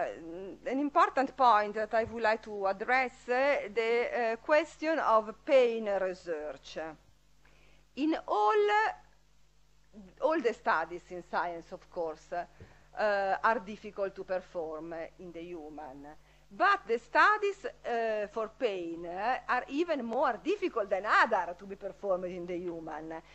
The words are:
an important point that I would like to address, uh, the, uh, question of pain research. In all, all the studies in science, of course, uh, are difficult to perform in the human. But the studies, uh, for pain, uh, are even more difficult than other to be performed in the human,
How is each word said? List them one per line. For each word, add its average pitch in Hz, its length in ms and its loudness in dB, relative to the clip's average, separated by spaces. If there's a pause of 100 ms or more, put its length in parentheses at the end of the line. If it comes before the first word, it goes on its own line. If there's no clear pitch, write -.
(640)
an 254 140 -2
important 294 580 2
point 208 380 4
that 214 180 -4
I 226 120 2
would 226 180 -8
like 220 180 2
to 208 240 -8
address, 226 460 0 (180)
uh, 262 420 2
the, 233 640 0
uh, - 40 -2
question 311 600 2
of 220 340 4 (140)
pain 240 420 4 (140)
research. 160 800 -6 (1160)
In 311 180 2 (120)
all, 415 400 4 (1500)
all 311 200 2
the 220 120 2
studies 170 580 -2
in 175 180 -10
science, 170 420 -4
of 180 200 -16
course, 165 420 -8
uh, 196 1080 -2
are 226 160 4
difficult 196 560 -6
to 190 80 -10
perform 165 720 -6 (240)
in 180 120 -14
the 165 120 -14
human. 151 640 -14 (480)
But 339 320 2
the 226 120 0
studies, 403 680 4
uh, 220 640 -2
for 214 320 -6
pain, 175 480 -2
uh, 202 320 -2 (100)
are 247 200 2
even 285 360 -2
more 233 380 0
difficult 285 440 -2
than 190 160 -2
other 220 540 2
to 202 80 -18
be 196 100 -10
performed 190 500 -2
in 175 200 -8
the 180 100 -6
human, 160 560 -8 (240)